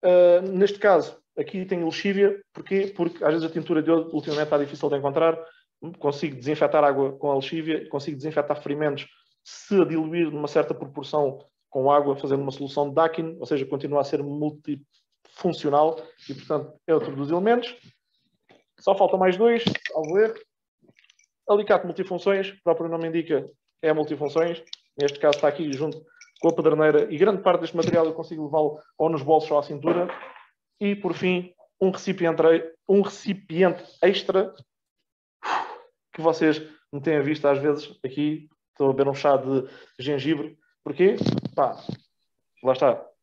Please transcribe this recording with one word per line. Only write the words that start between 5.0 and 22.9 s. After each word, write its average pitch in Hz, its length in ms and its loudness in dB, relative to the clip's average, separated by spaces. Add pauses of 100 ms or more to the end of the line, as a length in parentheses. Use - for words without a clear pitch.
consigo 143 360 -4
desinfetar 147 480 0
água 135 340 2
com 143 140 -2
a 139 40 2
lexívia, 156 520 -4
consigo 143 300 -8
desinfetar 147 440 -4
ferimentos 143 460 -4 (340)
se - 400 0
a 165 40 6
diluir 160 440 -2
numa 147 200 -6
certa 156 240 0
proporção 139 680 -4 (300)
com 135 200 0
água, 143 280 4
fazendo 139 240 -2
uma 139 100 -4
solução 143 380 -4
de 135 60 -6
Dakin, 165 440 0
ou 127 60 -10
seja, 135 200 -2
continua 143 360 -2
a - 20 0
ser 139 180 -4
multifuncional 151 1800 -2 (300)
e, 139 60 -10
portanto, - 400 -6 (120)
é 170 80 2
outro 139 220 0
dos 143 160 -4
elementos. 220 420 0 (1040)
Só - 160 0
faltam 190 240 2
mais 185 200 2
dois, 233 260 2 (260)
salvo 156 300 -2
erro. 220 160 2 (1120)
Alicate 208 380 2
multifunções, 190 640 -2
o 196 120 -20
próprio 165 280 0